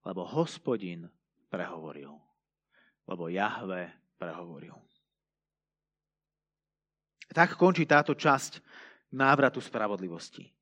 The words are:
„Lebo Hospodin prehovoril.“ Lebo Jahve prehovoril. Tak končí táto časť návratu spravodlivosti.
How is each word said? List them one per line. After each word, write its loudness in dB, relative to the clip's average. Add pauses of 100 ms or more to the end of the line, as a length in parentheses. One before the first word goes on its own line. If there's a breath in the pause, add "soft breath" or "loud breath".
„Lebo -6
Hospodin -4 (400)
prehovoril.“ -10 (920)
Lebo -8
Jahve -6
prehovoril. -12 (2500)
Tak 4
končí 4
táto 6
časť 0 (560 loud breath)
návratu 4
spravodlivosti. -6 (120)